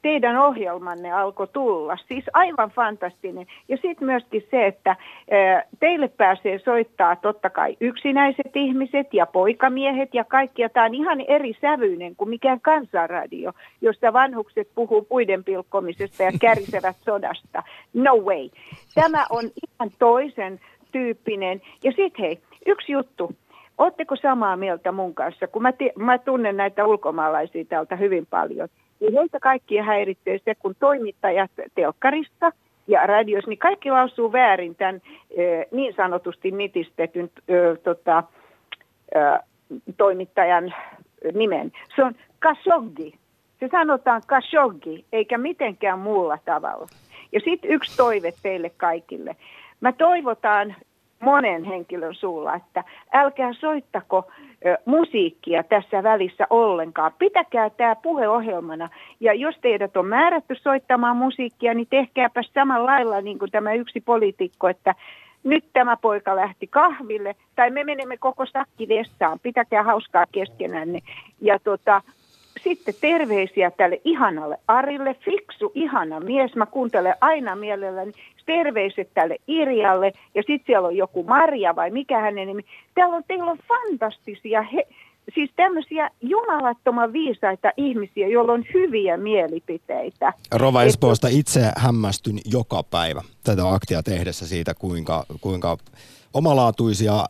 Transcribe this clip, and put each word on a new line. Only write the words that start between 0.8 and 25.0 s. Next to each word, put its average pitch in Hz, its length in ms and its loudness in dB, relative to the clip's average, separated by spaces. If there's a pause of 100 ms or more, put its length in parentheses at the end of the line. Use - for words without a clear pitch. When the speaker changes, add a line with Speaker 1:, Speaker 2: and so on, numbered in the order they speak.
Speaker 1:
alkoi 196 360 -2
tulla. 180 500 -2 (100)
Siis 262 160 -10 (100)
aivan 311 360 2
fantastinen. 185 760 -6 (200)
Ja 262 140 -2
sit 339 200 -6
myöskin 240 500 -4
se, 240 160 2
että, 220 280 0 (360)
ö, 190 320 4 (160)
teille 311 280 2
pääsee 190 520 0
soittaa 226 560 0
totta 208 340 -4
kai 156 320 -2
yksinäiset 277 720 0
ihmiset 269 580 -2
ja 185 120 4
poikamiehet 262 880 0
ja 240 100 -2
kaikki. 262 380 0
Ja 226 80 0
tää 233 160 2
on 226 100 -2
ihan 302 320 -2
eri 277 340 2
sävyinen 190 540 -2
kuin 202 140 -6
mikään 240 320 -2
kansanradio, 180 920 -2 (300)
jossa 226 320 2
vanhukset 233 640 0
puhuu 220 260 2
puiden 208 420 0
pilkkomisesta 190 800 -4
ja 185 80 2 (100)
kärisevät 202 640 2
<laughs> - 20 -8
sodasta. - 580 -6 (300)
No 262 220 4
way. 185 340 0 (460)
Tämä 311 340 2
on 233 140 -2
ihan 220 560 -10
toisen 233 600 2 (320)
tyyppinen. 208 680 -4 (220)
Ja 269 120 2
sit 392 240 -2
hei, 170 200 -4 (260)
yksi 403 260 -2
juttu. 185 440 -6 (420)
Ootteko 320 380 0
samaa 240 420 0
mieltä 180 340 -4
mun 185 220 -6